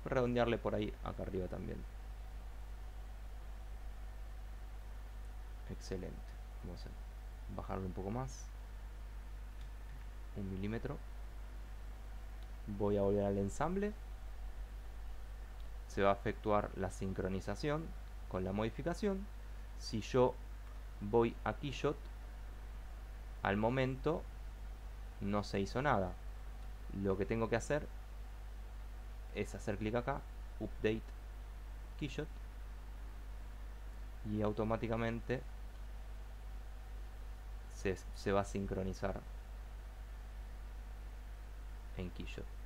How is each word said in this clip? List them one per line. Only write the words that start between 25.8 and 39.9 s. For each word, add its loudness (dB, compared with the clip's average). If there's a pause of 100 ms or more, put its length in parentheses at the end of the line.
nada. 6 (880)
Lo 6
que 4
tengo 4
que 6
hacer 2 (1500)
es 0
hacer 0
clic 2
acá, 2 (380)
Update 2 (960)
Keyshot, -2 (2000)
y 4
automáticamente 4 (2250)
se, 2 (200)
se 2
va 8
a 4
sincronizar 0 (2750)